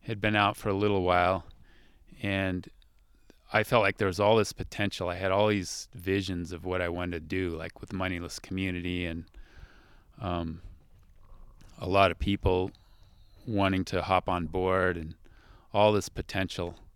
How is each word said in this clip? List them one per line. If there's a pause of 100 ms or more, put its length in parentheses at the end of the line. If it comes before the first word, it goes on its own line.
had
been
out
for
a
little
while, (760)
and (880)
I
felt
like
there
was
all
this
potential.
I
had
all
these
visions
of
what
I
wanted
to
do,
like
with
Moneyless
Community
and, (920)
um, (1160)
a
lot
of
people (760)
wanting
to
hop
on
board
and (600)
all
this
potential. (200)